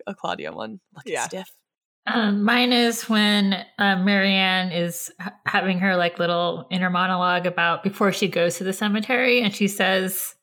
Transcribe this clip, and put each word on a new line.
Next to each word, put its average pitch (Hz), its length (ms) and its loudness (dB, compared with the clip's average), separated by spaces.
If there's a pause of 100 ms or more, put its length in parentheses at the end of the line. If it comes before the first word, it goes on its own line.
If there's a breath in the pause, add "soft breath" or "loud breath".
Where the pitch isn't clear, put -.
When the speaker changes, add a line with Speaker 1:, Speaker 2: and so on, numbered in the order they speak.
Speaker 1:
a 202 80 -10
Claudia - 380 -8
one. 220 280 -12 (140)
"Lucky 185 180 -12
Speaker 2:
Yeah. 127 120 -4
Speaker 1:
stiff." 185 260 -12 (560)
Speaker 3:
Um, 208 360 0
mine 240 300 2
is 233 360 0
when, 208 580 2 (120)
uh, 196 180 4
Marianne 190 760 2
is 170 480 -4
h-, 180 120 -12 (120)
having 185 360 2
her, 190 160 2
like, 175 220 0
little 170 520 0
inner 180 180 0
monologue 180 580 0
about 170 360 0
before 196 300 0
she 196 160 0
goes 170 300 0
to 190 60 -6
the 190 80 -2
cemetery, 240 720 0
and 202 120 0
she 202 140 0
says, 190 760 -2